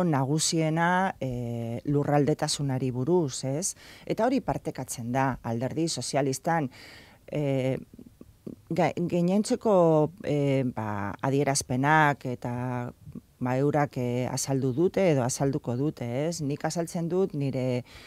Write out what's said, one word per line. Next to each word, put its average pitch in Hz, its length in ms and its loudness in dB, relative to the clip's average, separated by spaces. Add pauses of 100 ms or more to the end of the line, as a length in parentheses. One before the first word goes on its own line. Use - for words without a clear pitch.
nagusiena, 160 1120 2
eh, 117 680 -4
lurraldetasunari 143 1040 2
buruz, 131 540 0
ez? 139 320 -4 (300)
Eta 190 200 -2
hori 262 140 2
partekatzen 131 720 -6
da 131 300 0
Alderdi 127 480 -2
Sozialistan, 139 800 -2 (560)
eh, 135 520 0 (920)
ga-, 165 260 2
gainontzeko, 175 1160 4 (120)
eh, 139 420 2
ba, 104 560 -4
adierazpenak 139 1040 2
eta, 123 680 -6 (460)
ba, 127 180 0
eurak, 143 400 2
eh, 123 340 0
azaldu 135 400 -2
dute 180 400 2
edo 135 120 4
azalduko 139 520 -2
dute, 135 300 -4 (220)
ez? 165 140 -6
Nik 147 220 -4
azaltzen 170 460 -4
dut 185 240 0
nire, 127 500 -2 (220)